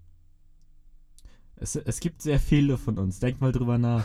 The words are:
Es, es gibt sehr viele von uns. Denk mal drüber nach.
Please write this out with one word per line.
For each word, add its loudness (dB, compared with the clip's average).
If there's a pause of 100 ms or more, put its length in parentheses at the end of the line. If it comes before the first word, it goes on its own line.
(1600)
Es, -8
es -6
gibt -6
sehr 2
viele 4
von -4
uns. -2
Denk -2
mal 2
drüber 0
nach. 2